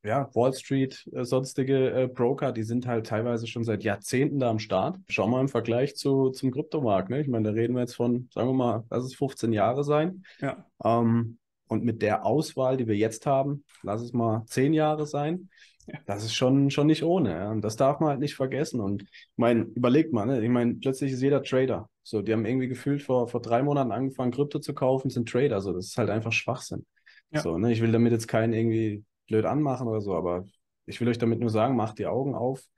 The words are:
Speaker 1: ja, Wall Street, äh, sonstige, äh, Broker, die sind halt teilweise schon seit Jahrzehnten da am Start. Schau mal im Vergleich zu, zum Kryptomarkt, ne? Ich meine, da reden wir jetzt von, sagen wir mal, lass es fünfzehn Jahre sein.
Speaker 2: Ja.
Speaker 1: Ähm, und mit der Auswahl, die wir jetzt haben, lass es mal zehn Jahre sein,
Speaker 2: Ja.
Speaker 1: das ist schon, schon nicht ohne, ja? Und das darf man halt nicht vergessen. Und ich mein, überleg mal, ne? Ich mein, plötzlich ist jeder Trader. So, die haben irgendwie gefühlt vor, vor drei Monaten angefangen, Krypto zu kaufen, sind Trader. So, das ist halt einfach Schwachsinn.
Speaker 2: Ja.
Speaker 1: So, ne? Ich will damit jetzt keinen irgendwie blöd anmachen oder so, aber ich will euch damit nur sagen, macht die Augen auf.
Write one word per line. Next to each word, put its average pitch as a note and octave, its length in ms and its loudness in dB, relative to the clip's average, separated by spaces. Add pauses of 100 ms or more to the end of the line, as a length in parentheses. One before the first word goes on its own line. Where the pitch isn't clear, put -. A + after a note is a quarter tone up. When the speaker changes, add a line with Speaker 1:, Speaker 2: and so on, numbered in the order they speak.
Speaker 1:
ja, A#2+ 320 0
Wall B2+ 180 4
Street, C3+ 580 -2
äh, B2+ 140 -4
sonstige, C3 680 0
äh, B2+ 160 2
Broker, B2+ 460 0
die A2 100 -4
sind A#2+ 240 -4
halt A#2 200 -2
teilweise A2+ 380 -2
schon A#2 200 -6
seit G#2 180 -2
Jahrzehnten C3 560 0
da B2 100 2
am A2 100 0
Start. A2 400 -2 (100)
Schau G2+ 180 0
mal B2+ 140 2
im C#3 80 0
Vergleich A#2+ 480 0
zu, C3+ 320 2
zum C3 220 -2
Kryptomarkt, A#2+ 580 0
ne? B2+ 100 -2
Ich D3 80 -2
meine, A2 220 0
da - 20 0
reden A#2 220 0
wir B2 80 0
jetzt B2 140 -4
von, A#2+ 380 0
sagen A#2+ 140 0
wir C3 60 2
mal, A#2 360 0
lass - 140 -2
es C3 120 -10
fünfzehn C3 360 -2
Jahre A2+ 320 2
sein. D#3 400 0 (160)
Speaker 2:
Ja. - 260 -6 (200)
Speaker 1:
Ähm, A#2 540 2 (280)
und A2 160 -2
mit A2+ 200 -2
der G#2 220 0
Auswahl, C3 520 0
die B2 100 -2
wir G#2+ 80 2
jetzt A2 300 -2
haben, C#3 400 0 (160)
lass G#2 200 -4
es A#2+ 120 -10
mal A#2 320 0
zehn C3+ 260 2
Jahre D3+ 360 0
sein, D#3+ 420 -4 (380)
Speaker 2:
Ja. - 180 -14
Speaker 1:
das G2 180 -6
ist A2+ 120 -4
schon, C#3 340 4
schon D3 180 2
nicht D3+ 160 4
ohne, E3 280 2
ja? F#2+ 200 -4
Und A2 100 -2
das A2 140 -2
darf C#3 240 2
man D#3 100 2
halt C3+ 100 -2
nicht C#3+ 160 -4
vergessen. C3 440 -2
Und G2+ 220 -2
ich - 340 -20
mein, A#2 380 4
überleg B2+ 400 4
mal, G#2 120 0
ne? B2+ 160 0
Ich A2+ 80 0
mein, A#2+ 300 2
plötzlich C3+ 320 -2
ist B2+ 120 -2
jeder C#3 200 2
Trader. B2+ 460 0 (140)
So, G#2+ 180 -4
die G2 100 -2
haben A2 140 2
irgendwie B2+ 240 0
gefühlt C#3+ 320 -2
vor, B2+ 260 0
vor A#2 140 -4
drei A#2 200 2
Monaten C#3 300 2
angefangen, B2+ 400 -2
Krypto C#3+ 280 -2
zu D3 140 -8
kaufen, C3 360 0
sind A#2 180 -2
Trader. A2 320 2
So, F#2+ 140 -2
das F#2 140 -6
ist - 100 -8
halt G#2 140 0
einfach A2+ 200 -2
Schwachsinn. - 540 -4 (460)
Speaker 2:
Ja. D3+ 100 -4
Speaker 1:
So, E2+ 160 -2
ne? A#2 160 2
Ich A2+ 80 0
will A2+ 100 4
damit A#2 220 4
jetzt A2+ 140 0
keinen A2+ 260 0
irgendwie A2 500 0 (260)
blöd A2 140 2
anmachen B2+ 460 0
oder A2 100 -2
so, G2+ 160 -4
aber F2 300 -2 (400)
ich - 160 -10
will A#2 80 2
euch A#2 80 0
damit A2+ 240 0
nur A#2+ 80 0
sagen, A2+ 260 2
macht A2 240 -2
die G2 60 -4
Augen B2+ 280 -2
auf. C3 300 -4 (140)